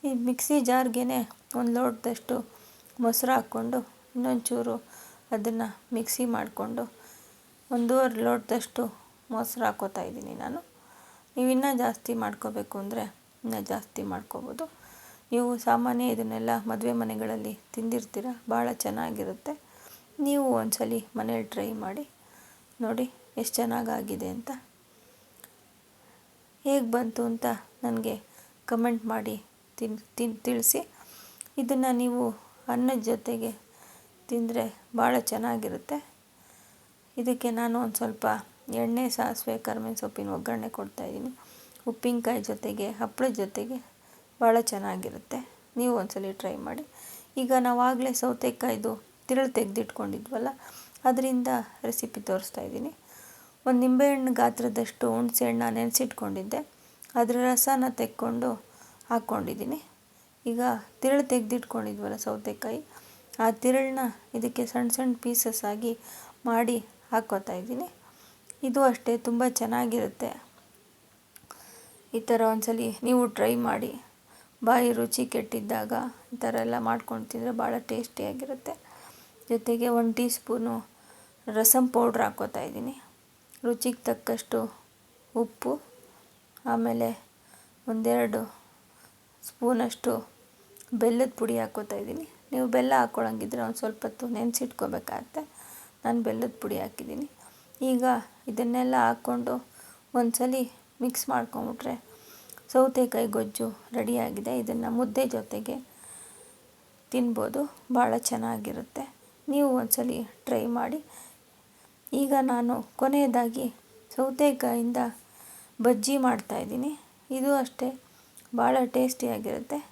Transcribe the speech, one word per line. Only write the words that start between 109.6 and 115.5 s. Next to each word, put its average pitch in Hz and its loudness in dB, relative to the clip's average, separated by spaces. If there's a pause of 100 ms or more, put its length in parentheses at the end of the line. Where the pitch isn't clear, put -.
ಒಂದ್ಸಲಿ 240 0 (280)
ಟ್ರೈ 233 0 (140)
ಮಾಡಿ. 247 -2 (1200)
ಈಗ 269 2 (180)
ನಾನು 240 2 (260)
ಕೊನೆಯದಾಗಿ 254 4 (480)
ಸೌತೆಕಾಯಿಂದ 254 2 (880)